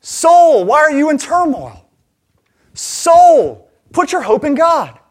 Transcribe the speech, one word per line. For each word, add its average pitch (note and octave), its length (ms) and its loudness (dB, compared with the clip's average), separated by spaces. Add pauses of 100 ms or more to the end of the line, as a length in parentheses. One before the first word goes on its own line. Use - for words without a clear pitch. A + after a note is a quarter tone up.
Soul, E4 640 2
why B3 160 0
are D#4 120 0
you D4 180 -2
in C#4+ 80 -2
turmoil? B3+ 680 -6 (840)
Soul, E4 960 0 (220)
put - 200 -4
your F4+ 100 -6
hope A3 220 -2
in C#4+ 100 -2
God. D4 440 -2 (120)